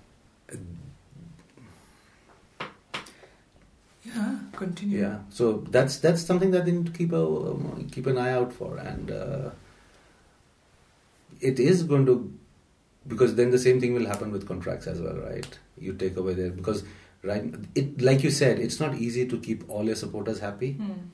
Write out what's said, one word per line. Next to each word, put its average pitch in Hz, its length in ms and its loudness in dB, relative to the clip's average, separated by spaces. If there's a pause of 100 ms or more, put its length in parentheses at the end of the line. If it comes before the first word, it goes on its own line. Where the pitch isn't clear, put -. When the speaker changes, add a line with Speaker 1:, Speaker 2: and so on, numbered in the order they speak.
(2750)
Speaker 1:
Uh, - 0 - (1400)
Yeah, 233 320 -2 (180)
continue. 196 460 -4
Speaker 2:
Yeah, 104 200 0 (100)
so 110 400 2
that's, 135 300 4
that's 165 240 4
something 185 280 4
that 180 140 4
they 175 60 2
need 170 160 2
to 170 40 -6
keep 170 200 0
a, 165 120 2
um, - 680 -4
keep 127 160 -4
an 127 100 2
eye 127 140 0
out 127 200 2
for, - 260 -8
and, - 340 -8
uh, - 380 -6 (1900)
it 131 200 0
is 170 240 6
going 139 240 4
to, 117 260 4 (720)
because 110 280 4
then 120 160 4
the 123 80 6
same 127 200 6
thing 123 140 2
will 117 140 2
happen 104 240 -2
with 98 160 -6
contracts 90 400 -6
as 85 120 -6
well, 85 180 -4
right? - 400 -10 (200)
You 95 160 -8
take 95 240 -2
away 92 160 0
their, 90 160 -2
because, 90 340 -4 (400)
right, 101 300 -4 (220)
it, 139 260 -2
like 135 220 6
you 151 80 4
said, 123 280 4
it's 107 200 -4
not 143 160 -2
easy 117 320 -2
to 113 100 -4
keep 107 320 -8
all 104 160 -4
your 110 100 0
supporters 104 440 -6
happy 104 340 -6
Speaker 1:
Hmm. 196 200 -6 (200)